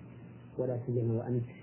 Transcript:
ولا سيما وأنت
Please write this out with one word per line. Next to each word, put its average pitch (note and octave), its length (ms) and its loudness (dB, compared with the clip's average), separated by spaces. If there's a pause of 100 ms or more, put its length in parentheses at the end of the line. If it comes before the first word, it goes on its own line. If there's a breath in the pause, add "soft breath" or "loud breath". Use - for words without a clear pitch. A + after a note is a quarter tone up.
(580)
ولا B2+ 280 2
سيما A#2 280 4
وأنت A#2+ 320 2 (180)